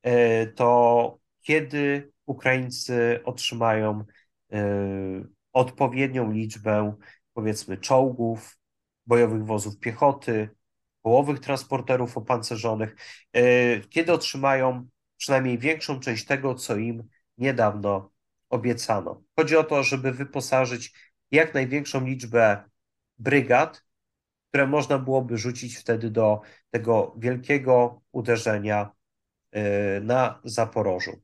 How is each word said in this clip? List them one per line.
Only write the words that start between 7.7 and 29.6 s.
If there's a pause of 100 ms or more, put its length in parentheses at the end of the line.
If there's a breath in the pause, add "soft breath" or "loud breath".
czołgów, (500)
bojowych
wozów
piechoty, (520)
połowych
transporterów
opancerzonych, (380 loud breath)
e,
kiedy
otrzymają (300)
przynajmniej
większą
część
tego,
co
im (300)
niedawno (380)
obiecano. (120)
Chodzi
o
to,
żeby
wyposażyć (380 soft breath)
jak
największą
liczbę (540)
brygad, (680)
które
można
byłoby
rzucić
wtedy
do (280 loud breath)
tego
wielkiego (100)
uderzenia, (600)
e,